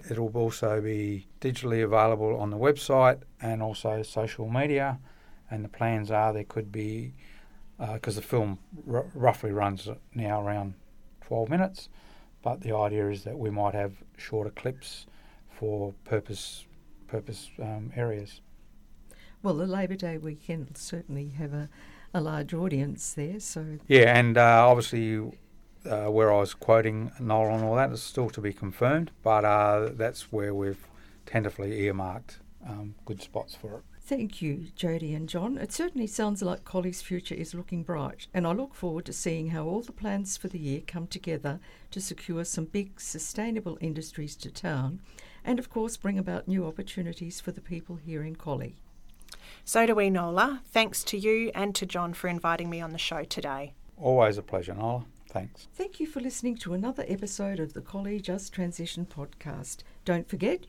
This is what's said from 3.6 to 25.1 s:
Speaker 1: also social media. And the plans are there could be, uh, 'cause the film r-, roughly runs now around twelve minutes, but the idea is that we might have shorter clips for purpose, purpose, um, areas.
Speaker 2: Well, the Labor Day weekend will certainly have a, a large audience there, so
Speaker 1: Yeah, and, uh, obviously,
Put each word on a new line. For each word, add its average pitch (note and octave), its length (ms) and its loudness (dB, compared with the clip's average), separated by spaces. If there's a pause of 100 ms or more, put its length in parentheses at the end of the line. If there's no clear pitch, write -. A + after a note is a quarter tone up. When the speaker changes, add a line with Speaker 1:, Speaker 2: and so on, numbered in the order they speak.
Speaker 1:
also A2 400 -2
social A2 460 -4
media. C#3 500 0 (500)
And G#2+ 160 -6
the G2+ 40 -10
plans A2 420 0
are A2 200 4
there G#2+ 140 -2
could G#2 260 -6
be, A2 420 -6 (680)
uh, A2 180 -4
'cause A2 180 -4
the G#2+ 60 -8
film G#2+ 380 0 (300)
r-, B2 160 0 (100)
roughly A#2 360 2
runs G2+ 380 0 (240)
now G#2 320 -2
around G2+ 300 -2 (460)
twelve A2+ 280 -2
minutes, F#3 400 0 (540)
but A#2+ 180 -2
the A2+ 140 -2
idea G#2 340 2
is G2+ 140 -4
that A2+ 160 -8
we A2 100 -2
might G2+ 240 2
have G2+ 300 -2 (120)
shorter G#2+ 360 -4
clips - 560 -8 (420)
for G#2 440 -4 (120)
purpose, - 600 -4 (420)
purpose, - 420 -8 (100)
um, A2 360 -8
areas. G#2+ 460 -4 (1000)
Speaker 2:
Well, F#3 120 2
the E3+ 100 0
Labor F#3+ 300 -2
Day E3+ 220 -4
weekend D#3 500 -8
will D3 80 -14
certainly D3 540 -8
have C#3+ 240 -6
a, D3 160 -6 (440)
a F3 80 0
large D3+ 320 -4
audience D3 600 -2
there, E3 260 -4
so D#3 480 -8
Speaker 1:
Yeah, A#2+ 280 12
and, A#2+ 220 8
uh, A#2 320 12
obviously, A2+ 640 4 (520)